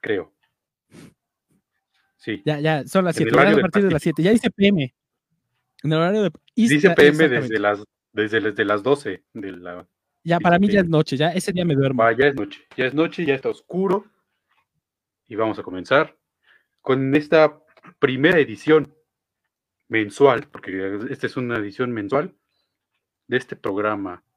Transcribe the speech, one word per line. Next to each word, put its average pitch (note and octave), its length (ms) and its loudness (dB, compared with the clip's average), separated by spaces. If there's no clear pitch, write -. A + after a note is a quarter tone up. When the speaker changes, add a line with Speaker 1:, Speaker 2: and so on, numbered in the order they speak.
Speaker 1:
Creo. G2+ 320 -6
Sí. G#2+ 300 -10
Speaker 2:
Ya, D3+ 140 -2
ya, D3+ 260 -2
son F#3 180 0
las E3+ 140 -2
Speaker 1:
En E3 60 0
el A#2 40 -2
Speaker 2:
siete, - 20 -2
ya - 100 4
Speaker 1:
horario G3 120 6
Speaker 2:
a - 40 4
Speaker 1:
del - 60 2
Speaker 2:
partir G3 200 0
de F#3+ 80 2
las D#3 100 0
Speaker 1:
Pacífico. E3 160 -2
Speaker 2:
siete, D#3 60 -2
ya F3+ 100 4
dice A#3 180 2
P G3+ 180 2
M. D#3 260 0
En D3+ 100 -2
el D#3 60 0
horario F#3+ 240 0
de E3+ 100 -2
Speaker 1:
Dice B2 200 4
Speaker 2:
Isla-, E3+ 180 4
Speaker 1:
P D3 80 6
M D3 80 8
Speaker 2:
exactamente. D3 320 2
Speaker 1:
desde A2 160 -4
las, G#2 260 0
desde, G#2+ 280 -2
desde G#2 240 -4
las G2+ 180 -2
doce B2 400 -4
de G2 180 -12
la F2+ 340 -16
Speaker 2:
Ya, E3+ 140 0
Speaker 1:
dice - 40 -4
Speaker 2:
para F3 160 4
mí G3+ 80 2
ya G3 60 0
Speaker 1:
P G3+ 60 4
M. F3+ 80 2
Speaker 2:
es E3 40 -4
noche, D#3 260 0
ya D3+ 120 0
ese F3+ 240 -4
día F3 120 -2
me D#3 120 2
duermo. C3 260 0
Speaker 1:
Va, A2+ 140 4
ya C3+ 100 4
es C#3 80 2
noche, - 320 -10
ya B2+ 100 -2
es B2+ 80 -4
noche, E3 300 -2
ya C#3 100 0
está B2+ 140 -6
oscuro. F#3 580 -4
Y A2 80 -12
vamos G#2+ 240 -2
a - 20 -12
comenzar F#2 540 -2
con C3+ 340 -2
esta D3+ 480 2
primera D3 400 2
edición C#3 520 0
mensual, A2+ 640 0
porque G2 480 -10
esta B2+ 180 -8
es - 80 -10
una A#2+ 220 -6
edición G#2+ 340 -8
mensual B2 420 -6
de A#2+ 80 -4
este - 180 -8
programa G2+ 680 -6